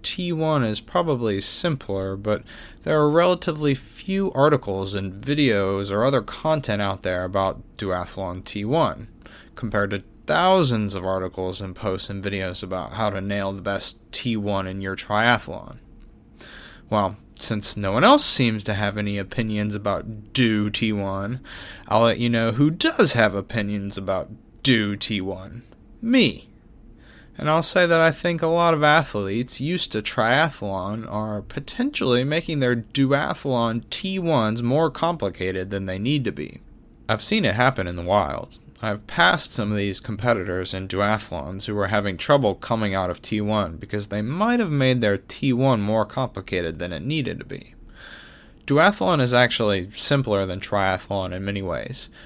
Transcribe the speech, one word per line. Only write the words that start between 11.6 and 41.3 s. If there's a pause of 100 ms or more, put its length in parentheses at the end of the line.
and
posts
and
videos
about
how
to
nail
the
best (100)
T
one
in
your
triathlon. (1120)
Well, (240)
since
no
one
else
seems
to
have
any
opinions
about
do
T
one, (480)
I'll
let
you
know
who
does
have
opinions
about (340)
do
T
one. (380)
Me. (880)
And
I'll
say
that
I
think
a
lot
of
athletes
used
to
triathlon
are
potentially
making
their
duathlon
T
ones
more
complicated
than
they
need
to
be. (480)
I've
seen
it
happen
in
the
wild. (220)
I've
passed
some
of
these
competitors
in
duathlons